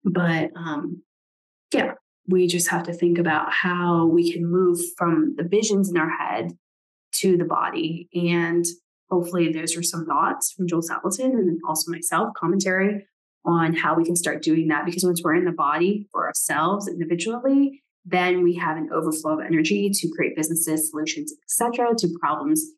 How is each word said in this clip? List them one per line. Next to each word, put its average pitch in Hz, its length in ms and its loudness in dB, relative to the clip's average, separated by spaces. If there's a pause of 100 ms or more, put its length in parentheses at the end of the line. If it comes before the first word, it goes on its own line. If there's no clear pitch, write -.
But, 170 520 0
um, 156 460 -8 (680)
yeah, - 200 0 (360)
we 180 180 6
just 175 220 0
have 170 160 0
to 175 80 -6
think 170 260 2
about 156 340 0
how 175 540 2
we 170 260 4
can 170 180 -2
move 175 300 4 (160)
from 165 400 2
the 165 80 -4
visions 196 440 2
in 170 80 -2
our 165 140 2
head 165 420 -4 (600)
to 190 240 2
the 156 80 2
body. 165 680 -2
And 170 500 0 (460)
hopefully 175 420 0
those 165 240 -4
are 170 60 -6
some 165 240 -4
thoughts - 460 0
from 185 140 -4
Joel 165 160 0
Salatin 254 500 -2
and 180 360 2
also 165 240 -4
myself, 175 440 -2
commentary 190 680 0 (380)
on 165 300 2
how 160 200 0
we 165 100 2
can 170 120 0
start 151 260 -4
doing 160 260 2
that. 147 160 0
Because 180 200 -2
once 175 180 0
we're 165 140 2
in 180 80 2
the 170 80 0
body 165 580 0
for 170 160 -2
ourselves 180 640 -2
individually, 226 920 0 (220)
then 180 380 2
we 175 140 4
have 156 200 -4
an - 160 -6
overflow 156 460 -2
of - 80 -6
energy 196 460 2
to 175 240 -2
create - 180 -2
businesses, 156 560 -2
solutions, 151 420 -6
et - 60 -20 (100)
cetera, 233 480 0
to 175 120 0 (120)
problems 147 440 0 (140)